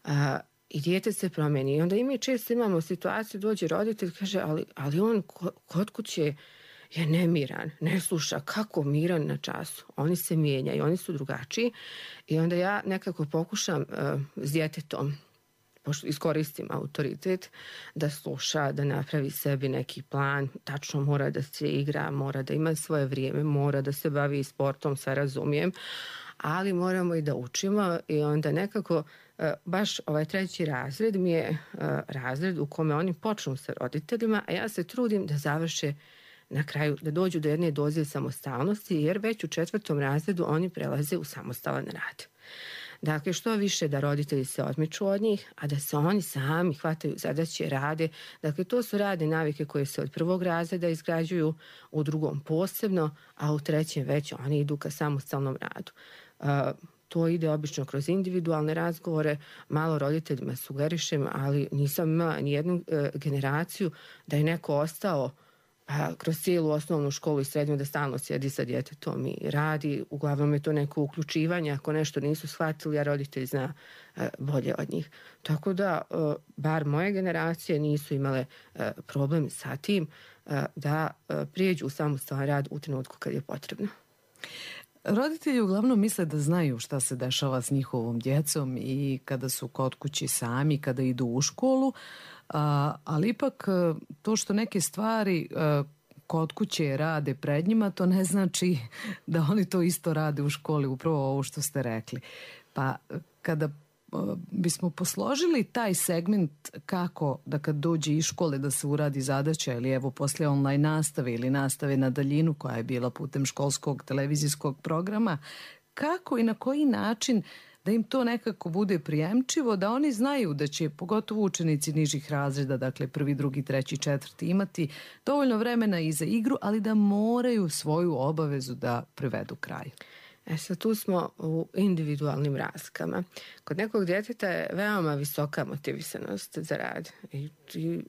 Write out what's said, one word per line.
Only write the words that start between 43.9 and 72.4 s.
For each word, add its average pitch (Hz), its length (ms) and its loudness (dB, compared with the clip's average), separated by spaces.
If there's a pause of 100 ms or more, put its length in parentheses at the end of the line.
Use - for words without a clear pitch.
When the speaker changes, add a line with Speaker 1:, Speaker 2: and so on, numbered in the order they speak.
Speaker 1:
roditelji 143 440 0
se - 180 -4
odmiču 156 440 0
od 196 160 2
njih, 208 340 0
a - 100 -6
da 143 100 0
se 143 200 -2
oni 175 260 4
sami 160 520 0
hvataju 156 420 -2
zadaće, 160 520 -2
rade. 151 400 0 (340)
Dakle, 156 220 0
to 247 180 2
su 214 160 -2
radne 190 280 2
navike 156 380 0
koje 143 220 0
se 143 160 -4
od 147 80 -4
prvog 175 320 0
razreda 170 460 0
izgrađuju, 165 680 0 (360)
u 151 120 0
drugom 151 380 0
posebno, 170 760 0 (200)
a 151 160 0
u 151 80 0
trećem 151 460 0
već 143 260 0
oni 135 280 0
idu 147 160 0
ka 147 140 -6
samostalnom 139 680 -2
radu. - 320 -10 (480)
E, 139 320 2 (380)
to 165 180 2
ide 165 220 2
obično 151 340 -2
kroz 139 240 -2
individualne 165 640 2
razgovore, 160 640 0 (320)
malo 156 300 2
roditeljima 139 580 0
sugerišem, 147 760 -2
ali 139 400 0
nisam 143 360 2
imala 160 320 2
ni 143 120 0
jednu, 170 360 0
e, 147 260 0
generaciju 143 760 0 (360)
da 143 100 0
je 147 80 6
neko 160 320 0
ostao, 151 540 0 (560)
a, 147 280 -2
kroz 160 240 -2
cijelu 170 320 2
osnovnu 151 400 0
školu 147 300 0
i 135 40 0
srednju 147 320 0
da 139 80 -2
stalno 143 340 -2
sjedi 143 320 -2
sa 139 140 -4
djetetom 131 640 -4
i - 240 -4
radi. 147 600 0
Uglavnom 147 440 2
je 143 80 2
to 156 100 0
neko 147 300 0
uključivanje, 156 720 0
ako 139 200 -4
nešto 151 280 0
nisu 151 280 -2